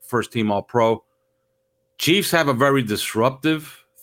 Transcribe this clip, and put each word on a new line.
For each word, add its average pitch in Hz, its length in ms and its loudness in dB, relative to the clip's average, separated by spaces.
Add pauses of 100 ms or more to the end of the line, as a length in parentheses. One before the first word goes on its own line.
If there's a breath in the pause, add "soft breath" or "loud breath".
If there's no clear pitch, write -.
first - 300 -4
team 107 200 -2
All-Pro. 113 520 0 (960)
Chiefs 180 340 0
have 165 160 2
a 139 60 2
very 139 300 2
disruptive 135 1000 -4 (180)